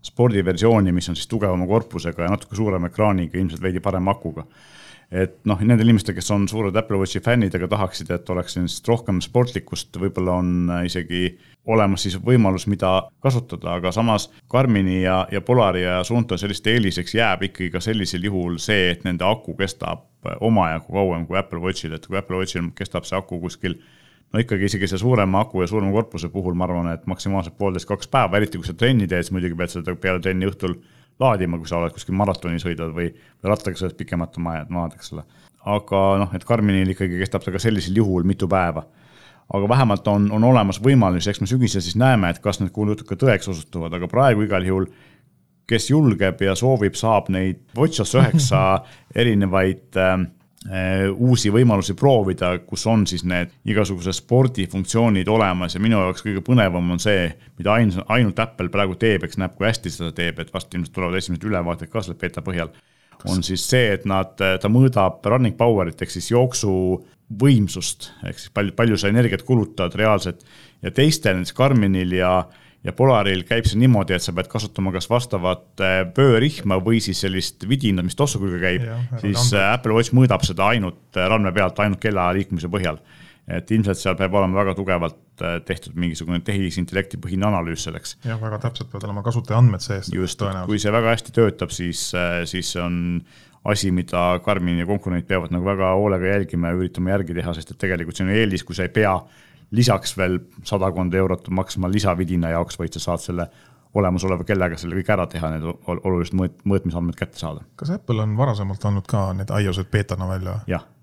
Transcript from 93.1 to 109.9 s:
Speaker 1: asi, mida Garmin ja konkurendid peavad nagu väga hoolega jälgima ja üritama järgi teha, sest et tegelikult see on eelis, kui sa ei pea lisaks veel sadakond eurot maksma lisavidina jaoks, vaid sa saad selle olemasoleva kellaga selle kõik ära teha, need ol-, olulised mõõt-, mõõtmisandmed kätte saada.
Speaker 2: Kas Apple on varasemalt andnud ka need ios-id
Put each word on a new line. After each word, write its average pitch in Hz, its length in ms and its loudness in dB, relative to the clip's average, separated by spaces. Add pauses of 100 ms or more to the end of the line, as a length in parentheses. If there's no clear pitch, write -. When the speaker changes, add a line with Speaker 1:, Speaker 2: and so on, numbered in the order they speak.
Speaker 1:
asi, 101 260 0
mida 90 520 0
Garmin 87 360 0
ja 85 80 -2
konkurendid 90 400 -4
peavad 87 240 -2
nagu 87 140 -2
väga 95 300 2
hoolega 95 420 0
jälgima 85 340 -2
ja 90 80 -2
üritama 90 320 -2
järgi 90 240 -2
teha, 85 180 -4
sest 80 180 -10
et - 120 -16
tegelikult 85 320 -4
see 98 120 -4
on 95 40 0
eelis, 104 320 2
kui 85 120 -12
sa 95 80 -2
ei 87 120 -2
pea 101 220 4 (540)
lisaks 107 460 2
veel 92 220 0 (240)
sadakond 92 500 -2
eurot 92 360 0
maksma 92 420 -2
lisavidina 90 640 0
jaoks, 85 240 -4
vaid 82 160 -6
sa 82 40 -8
saad 85 240 -6
selle 85 240 -6 (460)
olemasoleva 90 500 0
kellaga 90 340 -2
selle 87 220 -8
kõik - 160 -4
ära 90 120 -2
teha, 82 280 -6
need 78 120 -6
ol-, 85 360 -8
olulised 90 360 -2
mõõt-, 90 240 -2
mõõtmisandmed 85 560 -2
kätte - 200 -8
saada. 76 240 -10 (120)
Speaker 2:
Kas 147 160 -8
Apple 117 320 -4
on 107 160 -2
varasemalt 101 460 -2
andnud 101 220 -2
ka 98 260 -2
need 98 180 -6 (120)
ios-id 95 280 -2